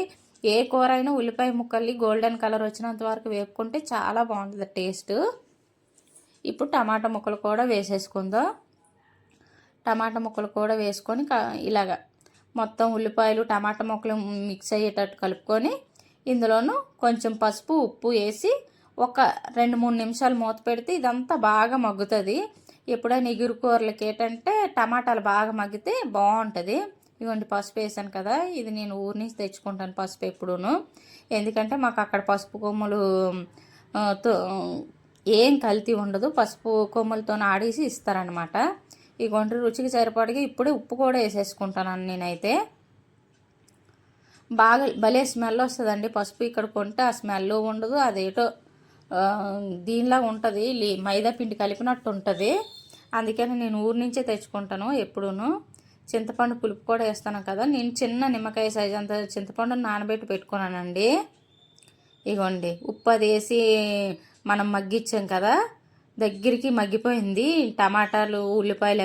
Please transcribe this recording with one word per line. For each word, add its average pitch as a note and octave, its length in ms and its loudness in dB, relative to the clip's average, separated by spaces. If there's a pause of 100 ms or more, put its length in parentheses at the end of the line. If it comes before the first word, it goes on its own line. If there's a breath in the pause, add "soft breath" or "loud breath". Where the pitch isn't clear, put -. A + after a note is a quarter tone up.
(460 loud breath)
ఏ G#3+ 180 4
కూర B3+ 360 2
అయినా C4 140 0
ఉల్లిపాయ B3+ 380 0
ముక్కల్ని A#3 440 -2 (100)
గోల్డెన్ A3+ 400 2
కలర్ G#3+ 240 0
వచ్చినంత A3 420 -8
వరకు A3 180 -6
వేపుకుంటే A3 520 -4 (120)
చాలా G#3+ 300 0
బాగుంటుంది G3+ 460 -4 (100)
టేస్ట్. F#3+ 360 -4 (1300 soft breath)
ఇప్పుడు - 300 -4
టమాటా A3 340 2
ముక్కలు G#3 300 -4 (100)
కూడా A3 260 2
వేసేసుకుందాం. G3 760 -2 (1400 soft breath)
టమాటా A3+ 380 0
ముక్కలు G#3+ 220 -6 (100)
కూడా G#3+ 240 0
వేసుకొని G#3+ 480 -4
క-, A3+ 260 0 (140)
ఇలాగ G3+ 200 2 (720 soft breath)
మొత్తం A3+ 260 0 (100)
ఉల్లిపాయలు, A3 540 2
టమాటా G#3+ 400 0
ముక్కలు A3 240 -4 (360)
మిక్స్ F#3+ 260 -8
అయ్యేటట్టు G#3 460 0
కలుపుకొని, G#3+ 500 0 (600 soft breath)
ఇందులోను A#3 420 4 (300)
కొంచెం A#3 280 2 (100)
పసుపు, G#3+ 320 0 (140)
ఉప్పు - 200 -4 (100)
వేసి G#3+ 340 0 (540 soft breath)
ఒక B3 140 0 (380)
రెండు A#3+ 240 4
మూడు A#3+ 200 2
నిమిషాలు A#3+ 400 2
మూత A3 140 -2 (120)
పెడితే A#3+ 220 -2 (100)
ఇదంతా B3+ 340 0 (160)
బాగా A3 260 4 (100)
మగ్గుతుంది. G3+ 520 0 (560 loud breath)
ఎప్పుడైనా A#3+ 400 2
ఇగురు A#3+ 280 0
కూరలకి A3+ 460 2
ఏంటంటే A#3 440 -2 (240)
టమాటాలు A#3+ 460 2 (100)
బాగా G#3+ 280 2
మగ్గితే G#3 340 -4 (220)
బాగుంటుంది. G#3 600 2 (420)
ఇదిగోండి A3 340 -4
పసుపు G3+ 300 -4
వేసాను G#3 340 -8
కదా, G3 180 -2 (260)
ఇది A3 180 -8
నేను G#3 160 -8 (100)
ఊరి G3+ 160 -6
నుంచి A3+ 200 -8
తెచ్చుకుంటాను F#3+ 600 -8
పసుపు F#3+ 320 -6
ఎప్పుడూను. F3+ 400 -4 (640 loud breath)
ఎందుకంటే A3 360 -2 (100)
మాకు A#3+ 200 0
అక్కడ G3+ 160 -2 (100)
పసుపు G3+ 340 -2
కొమ్ములు, G#3 360 -2 (1000 loud breath)
ఆ, - 20 0 (240)
తో-, A3+ 120 4 (1040)
ఏం C4+ 140 8 (100)
కల్తీ G#3+ 280 2 (120)
ఉండదు, G3+ 240 0 (100)
పసుపు A3+ 340 0 (220)
కొమ్ములతో A3 400 0 (180)
ఆడేసి A3+ 380 0
ఇస్తారనమాట. F3 640 -4 (640 loud breath)
ఇదిగోండి G#3+ 340 0 (100)
రుచికి B3 300 0
సరిపడగా A3+ 540 2
ఇప్పుడే C4+ 300 0
ఉప్పు - 240 -8
కూడా B3+ 220 4
వేసేసుకుంటాను G3 720 -4 (160)
నేనైతే. F3+ 420 -2 (2000 soft breath)
బాగా A3+ 340 6 (200)
భలే B3 180 6 (100)
స్మెల్ A#3 340 -2
వస్తుందండి A3 500 -2
పసుపు. G3+ 340 -4
ఇక్కడ A3 160 -4 (100)
కొంటే G#3 320 -2
ఆ A#3 100 0
స్మెల్ G3 340 -2 (200)
ఉండదు, A3 240 -2 (120)
అదేటో, G3 360 0 (760 soft breath)
ఆ, - 20 2 (680)
దీనిలా A#3+ 300 2 (120)
ఉంటది, G#3+ 340 0 (160)
లీ-, G#3 260 0
మైదా G3+ 320 2
పిండి G#3+ 240 -4
కలిపినట్టు A#3+ 520 -2
ఉంటది. G3 380 0 (680 loud breath)
అందుకని A3+ 440 -2
నేను A3 140 -2 (100)
ఊరి A3+ 160 2
నుంచే B3 280 -2
తెచ్చుకుంటాను G3+ 580 -6 (160)
ఎప్పుడూను. G3 440 -4 (600 soft breath)
చింతపండు A3+ 500 -2
పులుపు G#3 300 -4
కూడా A#3 180 2
వేస్తాను G#3 400 -6
కదా, G3 140 -2 (100)
నేను A#3+ 180 0 (100)
చిన్న B3 340 0
నిమ్మకాయ A3 420 -2
సైజు G#3 240 0
అంత G#3 120 -6 (220)
చింతపండుని A#3 540 -2
నానబెట్టి G#3+ 440 -2
పెట్టుకున్నానండి. F#3 760 -2 (1200 soft breath)
ఇగోండి F#3 380 -2 (200)
ఉప్పు - 240 0
అది G#3+ 180 4
వేసి G#3+ 260 2 (920 soft breath)
మనం G3+ 240 2
మగ్గిచ్చాం G3+ 500 -2 (100)
కదా, G3+ 200 4 (680 soft breath)
దగ్గరికి A#3 440 0 (100)
మగ్గిపోయింది A3 680 0 (340)
టమాటాలు, G#3 600 2 (200)
ఉల్లిపాయలు G3+ 440 2